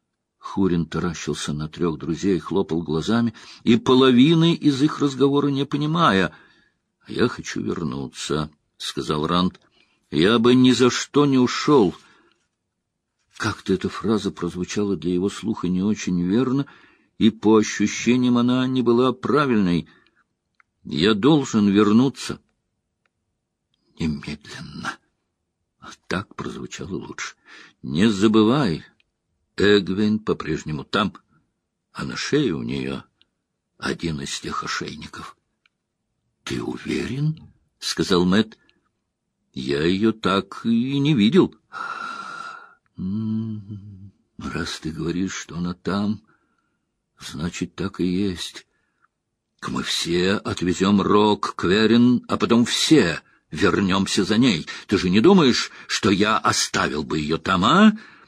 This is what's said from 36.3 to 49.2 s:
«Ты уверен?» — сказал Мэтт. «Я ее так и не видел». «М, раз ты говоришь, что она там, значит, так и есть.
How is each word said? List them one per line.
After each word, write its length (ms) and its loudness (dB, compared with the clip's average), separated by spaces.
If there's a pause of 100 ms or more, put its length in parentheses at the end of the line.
«Ты 180 -8
уверен?» — 920 -6 (280)
сказал 460 0
Мэтт. 340 2 (920)
«Я 320 -4
ее 280 2
так 520 -2
и 360 -2
не 160 2
видел». 400 4 (1500)
«М, 1080 -8 (260)
раз 420 -8
ты 120 -8
говоришь, 420 -6
что 240 -12
она 160 -6
там, 480 -4 (1000)
значит, 540 -8
так 260 -6
и 60 0
есть. 600 -4 (920)